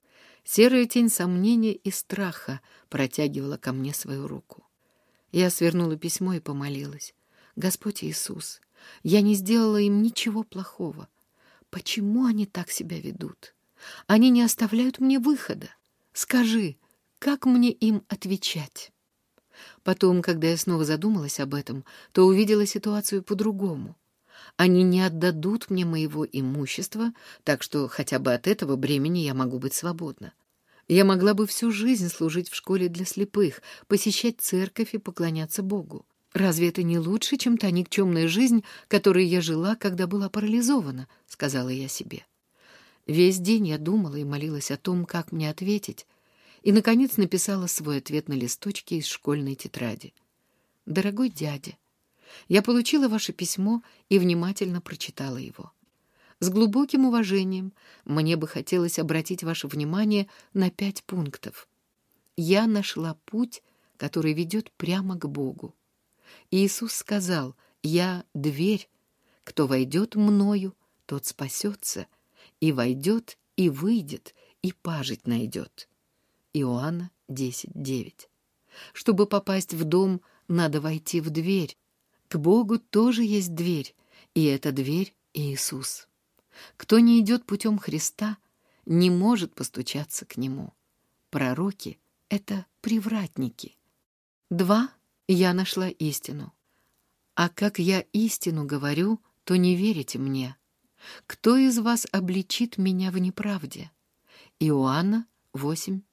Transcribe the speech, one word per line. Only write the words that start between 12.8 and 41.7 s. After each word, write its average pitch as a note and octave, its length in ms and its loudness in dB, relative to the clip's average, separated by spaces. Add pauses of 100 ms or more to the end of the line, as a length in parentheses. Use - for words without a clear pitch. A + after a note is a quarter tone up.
ведут? - 560 -12 (520)
Они A3+ 220 8
не A#3+ 140 8
оставляют A#3 560 0
мне C4 200 4
выхода. C4 500 0 (440)
Скажи, A3 640 0 (420)
как C#4+ 280 -4
мне B3 260 6
им A3 360 0
отвечать?» - 840 -6 (920)
Потом, F#3 380 4
когда E3 280 0
я E3 80 2
снова D#3+ 280 0
задумалась D#3 540 -2
об C#3 160 -4
этом, C#3+ 300 -8 (260)
то F#3 140 8
увидела G#3 400 6
ситуацию G#3 580 -4
по-другому. G3 720 -4 (640)
Они F3+ 260 6
не F3+ 180 4
отдадут F3 680 -2
мне F3+ 160 0
моего D#3 440 -2
имущества, C#3+ 840 -4 (300)
так C#3+ 200 0
что C#3+ 240 -2
хотя C3+ 320 -4
бы C3 140 0
от A#2+ 140 -2
этого F3+ 280 0
бремени C#3+ 440 0
я C#3+ 140 -2
могу C3 260 -2
быть C3+ 140 -4
свободна. E3 600 -8 (540)
Я F#3 180 8
могла G3 280 4
бы G3+ 140 0
всю A#3 240 -2
жизнь G#3 380 0
служить E3+ 400 -2
в - 60 -12
школе F#3 340 -2
для F3 160 -6
слепых, G3+ 560 0 (260)
посещать G#3+ 540 0
церковь F#3+ 520 -2
и A3 40 -4
поклоняться E3 640 -4
Богу. F#3+ 420 -6 (280)
Разве F3 360 2
это F3 140 -2
не E3+ 160 2
лучше, G#3 380 -2
чем A#3 200 2
та G3+ 140 0
никчемная F3 560 2
жизнь, A3+ 360 4 (240)
которой F#3+ 380 6
я F3+ 160 2
жила, E3 340 0
когда F#3 300 -2
была G3 240 -2
парализована, G#3+ 800 0 (200)
сказала C3 420 -4
я C3+ 180 -6